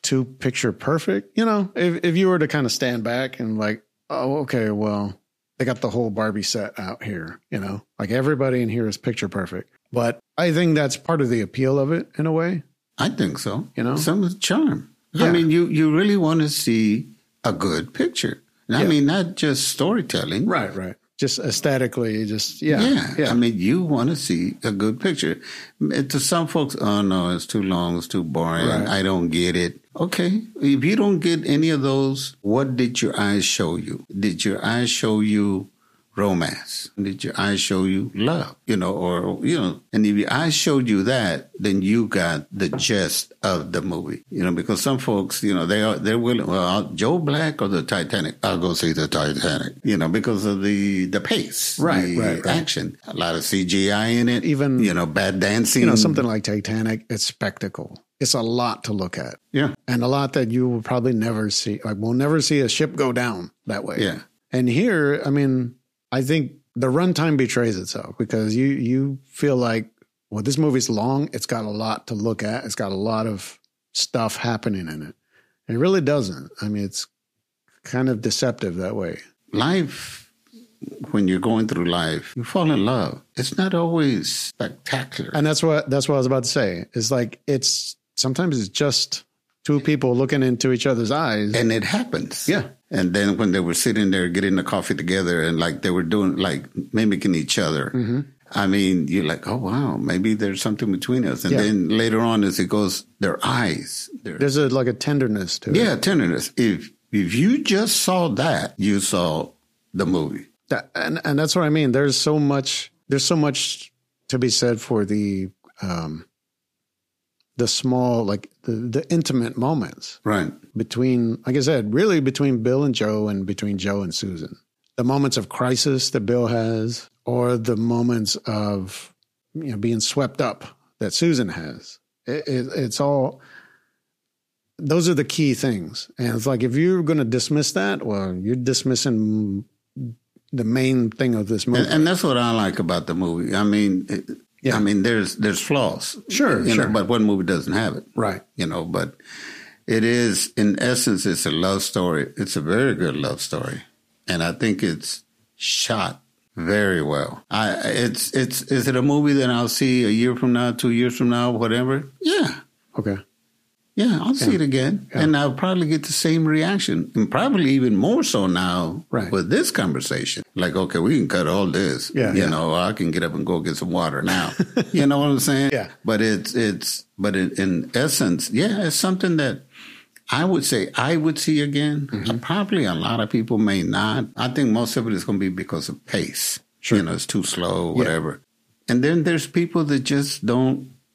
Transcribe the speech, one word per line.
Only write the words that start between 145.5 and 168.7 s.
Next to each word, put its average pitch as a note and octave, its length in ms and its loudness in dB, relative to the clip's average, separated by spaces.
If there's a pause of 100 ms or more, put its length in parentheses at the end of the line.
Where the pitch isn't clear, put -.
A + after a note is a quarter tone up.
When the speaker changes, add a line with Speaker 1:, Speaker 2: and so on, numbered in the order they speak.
Speaker 2:
flaws. - 580 -2 (100)
Speaker 1:
Sure, G3 360 2
Speaker 2:
You A2+ 100 4
Speaker 1:
sure. - 120 4
Speaker 2:
know, G#2 60 0
but G2+ 160 0
one A2+ 160 4
movie G2+ 200 4
doesn't E2+ 280 0
have G2 240 -2
it. - 80 -12 (120)
Speaker 1:
Right. G2+ 260 -2 (140)
Speaker 2:
You F2+ 100 -2
know, E2+ 180 -4
but F2 300 -4 (720)
it A2 180 2
is, A#2 520 2
in G#2 240 2
essence, A#2+ 440 2
it's F2+ 220 0
a D2+ 40 0
love F#2 320 0
story. E2+ 540 0
It's - 200 -4
a E2+ 40 0
very G#2 340 2
good D2+ 220 -2
love - 240 -4
story. - 420 -6 (460)
And E2+ 140 0
I E2+ 100 0
think G#2+ 300 0
it's D#2+ 420 -4 (320)
shot - 640 -2 (320)
very F#2 480 2
well. C#2+ 480 -4
I, G#2+ 220 0 (140)
it's, A#2 480 -2
it's, C3 280 -2
is C3+ 240 0
it C3+ 80 0
a B2+ 80 2
movie D3 320 4
that C3 160 4
I'll A#2+ 180 0
see B2+ 360 2
a G#2 60 4
year A#2+ 260 2
from B2 160 2
now, A#2+ 200 2
two A#2+ 180 0
years A#2+ 260 2
from A#2+ 140 2
now, A#2+ 200 2
whatever? B2 580 0 (120)
Yeah. E4 400 0 (380)
Speaker 1:
Okay. G2+ 180 -2 (800)
Speaker 2:
Yeah, G3+ 280 4
I'll A#3+ 120 2
see C#4 160 2
Speaker 1:
Yeah. G#3+ 40 4
Speaker 2:
it F3 80 2
again. C#3 500 0
Speaker 1:
Yeah. - 100 -2
Speaker 2:
And D#3 140 4
I'll C#3+ 160 2
probably F3+ 340 0
get D3+ 180 0
the - 100 -6
same D#3+ 340 2
reaction, D#3 640 0
and G#2+ 160 2
probably F3 420 2
even B2+ 220 4
more F#3+ 280 4
so G2+ 240 2
now F2+ 640 0